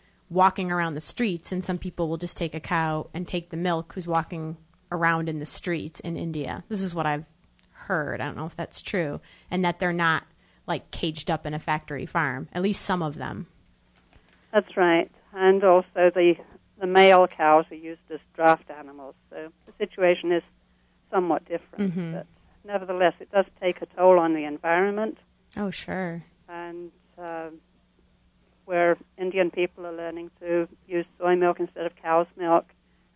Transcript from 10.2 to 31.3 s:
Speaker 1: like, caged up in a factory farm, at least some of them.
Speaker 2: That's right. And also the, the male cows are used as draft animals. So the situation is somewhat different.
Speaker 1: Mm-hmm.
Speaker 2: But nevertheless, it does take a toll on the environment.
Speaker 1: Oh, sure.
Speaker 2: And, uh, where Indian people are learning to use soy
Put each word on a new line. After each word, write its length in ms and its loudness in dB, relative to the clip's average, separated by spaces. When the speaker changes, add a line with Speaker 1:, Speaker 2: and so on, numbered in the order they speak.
Speaker 1:
like, 240 -6
caged 380 -6
up 160 -2
in 80 -6
a 60 -6
factory 460 -6
farm, 480 -4
at 80 -4
least 220 -2
some 200 -2
of 120 -4
them. 320 -10
Speaker 2:
That's 240 0
right. 340 4
And 300 4
also 500 6
the, 220 6
the 80 -6
male 400 8
cows 440 4
are 40 -16
used 260 -14
as 80 -12
draft 360 4
animals. 440 -16
So 220 -14
the 60 -20
situation 460 0
is 120 0
somewhat 340 0
different. 460 -6
Speaker 1:
Mm-hmm. 220 -6
Speaker 2:
But 140 -10
nevertheless, 560 0
it 120 -20
does 140 2
take 220 -2
a 40 -10
toll 300 6
on 160 2
the 120 -2
environment. 720 -2
Speaker 1:
Oh, 140 -4
sure. 540 -8
Speaker 2:
And, 420 -12
uh, 280 -10
where 320 2
Indian 320 0
people 340 -4
are 100 -12
learning 440 -12
to 280 -2
use 180 -4
soy 160 2